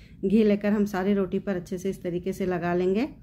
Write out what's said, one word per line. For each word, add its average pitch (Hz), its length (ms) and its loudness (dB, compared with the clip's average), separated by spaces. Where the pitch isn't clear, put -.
घी 202 200 6
लेकर 208 280 2
हम 208 140 2
सारी 196 280 0
रोटी 190 240 0
पर 190 180 -4
अच्छे 175 220 -6
से 180 120 -4
इस 185 120 -8
तरीके 175 300 -4
से 190 140 -4
लगा 175 280 -2
लेंगे। 190 340 0